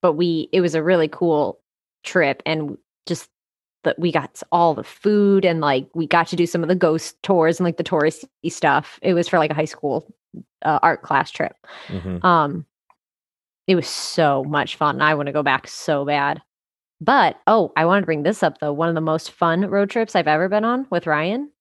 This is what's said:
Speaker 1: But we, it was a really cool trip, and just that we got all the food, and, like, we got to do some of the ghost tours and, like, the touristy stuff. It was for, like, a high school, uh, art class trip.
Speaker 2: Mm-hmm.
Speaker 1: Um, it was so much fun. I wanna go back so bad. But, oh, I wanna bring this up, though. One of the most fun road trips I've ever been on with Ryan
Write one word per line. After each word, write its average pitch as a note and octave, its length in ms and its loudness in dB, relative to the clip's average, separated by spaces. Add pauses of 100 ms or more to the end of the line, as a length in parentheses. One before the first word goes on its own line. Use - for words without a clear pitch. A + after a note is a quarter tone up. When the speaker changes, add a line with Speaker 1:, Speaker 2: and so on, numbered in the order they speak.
Speaker 1:
But E3+ 120 2
we, E3 380 -2
it F#3 80 2
was E3+ 160 0
a D#3+ 80 0
really E3 240 2
cool D3+ 540 -2 (420)
trip, C#3+ 420 0
and D#3 320 -4 (300)
just - 220 -8 (560)
that - 120 -2
we E3+ 140 -2
got C#3+ 300 -4 (100)
all E3+ 220 2
the C3+ 100 -8
food, G3+ 640 2
and, E3 160 0
like, C#3 320 0
we E3 120 -2
got E3 220 2
to - 80 -6
do F3 100 2
some E3+ 180 -2
of D#3 40 -4
the F3+ 80 4
ghost D#3+ 480 0
tours E3 340 2
and, F#3 60 -2
like, E3+ 140 -2
the E3+ 80 -4
touristy D#3 420 -2 (220)
stuff. C#3+ 520 -2
It F#3 120 2
was E3+ 160 0
for, F3 100 2
like, D#3 120 0
a D3+ 40 -4
high D3+ 80 -2
school, - 500 -6 (520)
uh, D#3 180 2
art E3 180 2
class C#3 300 -2
trip. - 240 -6 (320)
Speaker 2:
Mm-hmm. F2+ 380 -6
Speaker 1:
Um, E3 400 2 (1000)
it F#3+ 80 4
was E3+ 120 -2
so C#3+ 560 0
much C#3+ 320 -4
fun. D3 260 -2
I D3+ 140 4
wanna C#3+ 160 -4
go D3 120 -2
back C3+ 240 0
so C#3+ 360 -4
bad. C#3+ 380 -2 (600)
But, G#3+ 460 2
oh, G3+ 300 2
I D#3+ 80 4
wanna F#3+ 200 2
bring D3+ 180 -2
this G3+ 200 0
up, D#3 160 -2
though. D3 140 -4
One D#3+ 160 -2
of E3 60 -2
the D#3+ 40 -2
most D#3+ 320 -2
fun E3+ 380 0
road G3+ 200 0
trips A3+ 280 -2
I've E3 100 0
ever D#3 220 2
been G#3 160 0
on B3+ 240 -2
with E3+ 180 -4
Ryan F#3 420 -2 (120)